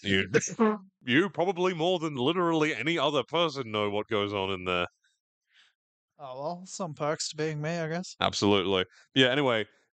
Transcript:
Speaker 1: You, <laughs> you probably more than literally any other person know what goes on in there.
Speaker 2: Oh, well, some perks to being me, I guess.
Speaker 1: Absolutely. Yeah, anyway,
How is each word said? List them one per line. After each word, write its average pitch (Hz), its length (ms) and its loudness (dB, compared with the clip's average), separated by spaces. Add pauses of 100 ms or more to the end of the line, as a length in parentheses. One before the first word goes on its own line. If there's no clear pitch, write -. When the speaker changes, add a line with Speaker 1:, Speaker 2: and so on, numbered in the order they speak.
Speaker 1:
You, 95 300 2
<laughs> 214 580 0 (120)
you 147 280 2
probably 180 440 0
more 170 260 0
than 151 160 -4
literally 160 580 2
any 151 240 -2
other 143 240 2
person 139 480 -2
know 107 180 0
what 104 200 -2
goes 101 260 0
on 95 160 -2
in 92 140 -6
there. 90 220 0 (1300)
Speaker 2:
Oh, 135 240 -12
well, 175 240 -6
some 170 280 -8
perks 151 360 -2
to 151 60 -14
being 151 260 -4
me, 156 80 -2
I 170 180 -4
guess. 170 320 -8
Speaker 1:
Absolutely. 98 640 4 (300)
Yeah, 131 140 6
anyway, 123 380 2 (340)